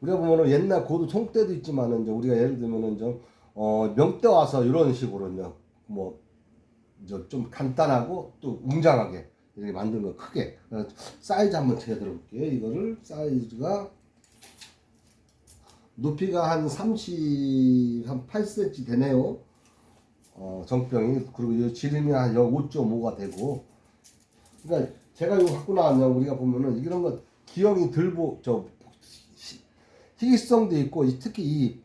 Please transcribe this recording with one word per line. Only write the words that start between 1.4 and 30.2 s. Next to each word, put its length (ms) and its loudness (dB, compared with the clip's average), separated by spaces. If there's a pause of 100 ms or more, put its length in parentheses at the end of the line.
있지만은 500 -2
이제 80 -4
우리가 240 0
예를 240 2
들면은 380 -4
좀, 240 -6 (320)
어, 420 0
명때 320 4
와서 380 6
이런 280 4
식으로 380 -6
이제 120 -8 (420)
뭐 340 -10 (880)
이제 120 -12 (120)
좀 200 -6
간단하고 920 0
또 240 -8
웅장하게 640 2 (280)
이렇게 140 -10
만든 300 -4
거 160 -6
크게. 400 -8 (140)
어, 140 -8 (360)
사이즈 340 0
한번 240 0
제가 180 -6
들어볼게요. 480 -8
이거를 560 -4
사이즈가 880 -4 (2000)
높이가 560 -2
한 160 0
삼십, 1400 0
한 220 -8
팔 160 -4
센치 400 -4
되네요. 540 0 (960)
어, 340 -12
정병이. 680 0
그리고 200 -4
이 200 0
지름이 380 -2
한 240 2
여-, 80 6
오점오가 720 0
되고. 480 -6 (1000)
그러니까 300 -2 (220)
제가 260 2
이거 140 6
갖고 200 -6
나왔냐, 320 4
우리가 300 2
보면은 440 0
이런 220 -2
거 200 -2 (240)
기형이 460 2
덜 220 0
보-, 300 -4
저, 220 -2 (720)
시-, 260 -20 (560)
희귀성도 600 4